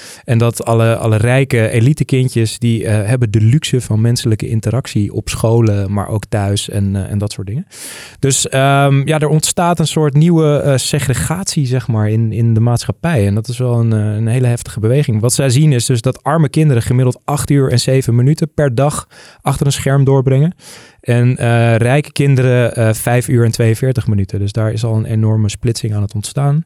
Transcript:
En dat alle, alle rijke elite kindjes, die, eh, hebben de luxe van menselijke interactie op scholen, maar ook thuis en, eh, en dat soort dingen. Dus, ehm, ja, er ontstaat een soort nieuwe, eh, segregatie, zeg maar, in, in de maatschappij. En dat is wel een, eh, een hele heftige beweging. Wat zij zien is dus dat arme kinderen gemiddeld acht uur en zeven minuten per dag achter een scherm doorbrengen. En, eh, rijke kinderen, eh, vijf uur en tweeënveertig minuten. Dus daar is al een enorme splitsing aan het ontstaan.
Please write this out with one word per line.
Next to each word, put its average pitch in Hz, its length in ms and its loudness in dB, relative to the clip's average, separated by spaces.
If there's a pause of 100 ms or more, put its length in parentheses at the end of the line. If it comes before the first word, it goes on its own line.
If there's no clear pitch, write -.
(240)
En 113 140 -2
dat 117 280 0
alle, 113 300 2
alle 110 200 0
rijke 120 540 2
elite 131 360 2
kindjes, 123 540 0
die, 117 260 -2
eh, 107 220 0
hebben 123 240 0
de 110 100 2
luxe 123 400 2
van 107 200 -2
menselijke 117 480 0
interactie 107 640 -2
op - 160 -6
scholen, 107 640 0
maar 101 140 -2
ook - 180 -4
thuis 101 440 -2
en, 98 260 -2
eh, 95 160 -4
en 104 60 -2
dat 104 140 -4
soort 98 160 -10
dingen. 123 180 -6 (540)
Dus, - 300 -2
ehm, 139 580 2
ja, 156 120 0
er 151 80 0
ontstaat 165 520 0
een 156 80 0
soort 151 260 0
nieuwe, 156 440 4
eh, 135 200 0
segregatie, 147 880 -4
zeg 127 220 -2
maar, 107 220 0
in, 110 220 0
in 117 220 0
de 110 60 2
maatschappij. 120 680 0
En 101 80 0
dat 110 120 -4
is 120 100 -8
wel 123 220 0
een, 117 140 0
eh, 107 220 -2
een 113 120 -2
hele 123 200 0
heftige 120 320 -4
beweging. 113 420 0
Wat 123 120 0
zij 135 160 0
zien 151 240 4
is 120 120 0
dus 123 160 0
dat - 220 -4
arme 151 260 0
kinderen 147 320 2
gemiddeld 123 440 0
acht 147 240 -4
uur 135 220 2
en 120 80 2
zeven 131 360 0
minuten 147 380 0
per 143 220 0
dag 139 320 -2 (340)
achter 135 240 -2
een 139 60 2
scherm 139 320 0
doorbrengen. 135 500 2 (460)
En, 123 380 2
eh, 117 380 2
rijke 123 360 0
kinderen, 127 640 2
eh, 110 180 2
vijf 120 340 -2
uur 117 180 2
en 110 60 2
tweeënveertig 113 560 0
minuten. 101 320 -2
Dus 101 120 -4
daar 110 200 -2
is 110 120 -4
al 113 120 -2
een 110 100 0
enorme 110 440 0
splitsing 113 460 -4
aan 104 60 -2
het 98 120 -4
ontstaan. 143 520 -2